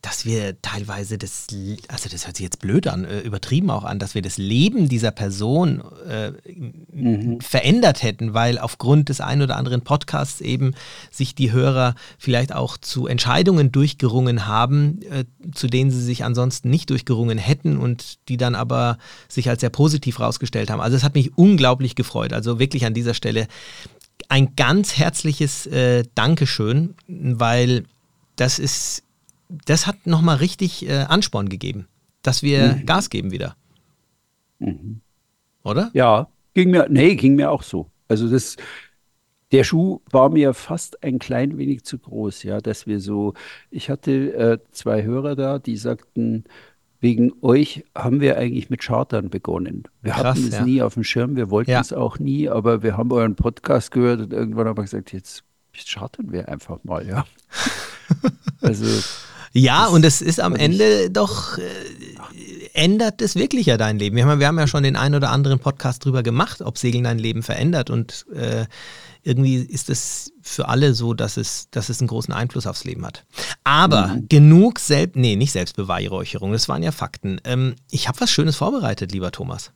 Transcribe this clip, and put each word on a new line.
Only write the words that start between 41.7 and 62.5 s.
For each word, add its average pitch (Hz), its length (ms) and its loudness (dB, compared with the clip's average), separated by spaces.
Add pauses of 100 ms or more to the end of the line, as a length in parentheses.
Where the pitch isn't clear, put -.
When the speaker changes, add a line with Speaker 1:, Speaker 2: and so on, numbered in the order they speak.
Speaker 2:
zu 131 140 -12
groß, 110 460 -8
ja, 101 160 -4
dass - 260 -8
wir 104 140 -4
so, 101 340 -4 (360)
ich - 200 -10
hatte, 139 440 -2
äh, 113 240 2 (140)
zwei 110 320 -2
Hörer 135 320 -4
da, 135 220 -4
die 117 200 -8
sagten, 117 640 -6 (560)
"Wegen 120 320 4 (100)
euch 147 420 2 (120)
haben 127 260 0
wir 135 160 4
eigentlich 123 320 -4
mit 127 120 -4
Chartern 113 480 -2
begonnen. 90 540 -6 (180)
Wir - 140 -4
Speaker 1:
Krass, - 20 -2
Speaker 2:
hatten 127 280 0
es 107 140 -4
Speaker 1:
ja. - 20 0
Speaker 2:
nie 127 200 2
auf 113 120 -2
dem 113 100 -2
Schirm, 123 320 -2
wir 110 140 -2
wollten 120 260 2
Speaker 1:
Ja. 123 60 2
Speaker 2:
es - 100 -6
auch 120 280 -4
nie, 143 280 -2
aber 113 340 2
wir 107 140 0
haben 120 160 0
euren 113 240 0
Podcast - 560 -2
gehört 120 300 2
und 107 120 -8
irgendwann 110 340 -2
haben 107 100 -4
wir 104 60 -4
gesagt, 101 280 -10
jetzt, - 320 -16 (300)
jetzt - 160 -18
chartern - 420 -10
wir 87 160 -8
einfach - 360 -12
mal", 85 220 -6
ja. 107 200 -4 (220)
Speaker 1:
<laughs> - 1120 -4
Speaker 2:
Also, 110 420 2 (480)
Speaker 1:
Ja, 131 340 6
Speaker 2:
das - 20 2
Speaker 1:
und 165 160 8
es 156 180 4
ist 165 180 -2
am 175 140 0
Speaker 2:
fand 147 140 0
ich 196 160 4
Speaker 1:
Ende 185 260 4
doch, - 480 -2
äh, - 40 -8 (1120)